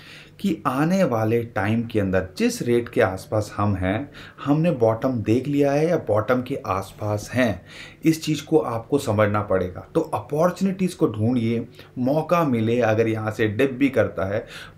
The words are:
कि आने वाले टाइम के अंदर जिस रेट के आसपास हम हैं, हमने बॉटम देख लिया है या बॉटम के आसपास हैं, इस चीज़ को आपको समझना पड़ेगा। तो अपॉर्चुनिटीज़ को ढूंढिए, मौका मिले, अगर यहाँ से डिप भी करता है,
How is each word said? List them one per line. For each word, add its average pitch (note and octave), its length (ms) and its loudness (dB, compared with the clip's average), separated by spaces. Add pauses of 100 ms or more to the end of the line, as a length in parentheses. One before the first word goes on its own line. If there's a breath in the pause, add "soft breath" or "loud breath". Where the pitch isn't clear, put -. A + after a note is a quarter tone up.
(400 loud breath)
कि G3 260 -2
आने D#3+ 380 2
वाले A2+ 420 2
टाइम A2 400 0
के G#2+ 140 0
अंदर F#2 280 0 (100)
जिस A#3+ 240 0
रेट A#2+ 260 2
के - 120 -2
आसपास G#2 560 0
हम G#2 200 2
हैं, G2 340 -2 (340 loud breath)
हमने D#3 320 2
बॉटम A2+ 460 2
देख A#2 260 2
लिया C#3+ 240 2
है D3 160 2
या F3 80 2 (120)
बॉटम G#2+ 340 2
के C3 240 -6
आसपास G#2 680 -4
हैं, A#2 280 0 (420 loud breath)
इस D#3+ 200 2
चीज़ D3+ 200 -2
को D#3 140 2
आपको B2 400 -2
समझना G#2 440 2
पड़ेगा। F#2 520 -2
तो D#3+ 60 4
अपॉर्चुनिटीज़ F3 960 -2
को D#3+ 120 2
ढूंढिए, A2+ 580 0 (320 loud breath)
मौका D#3 460 0
मिले, A#2 360 2
अगर A2 280 2
यहाँ A2 220 -2
से A2 180 0
डिप B2 240 0
भी C3 160 2
करता F#2+ 380 0
है, G2+ 200 -4 (320 loud breath)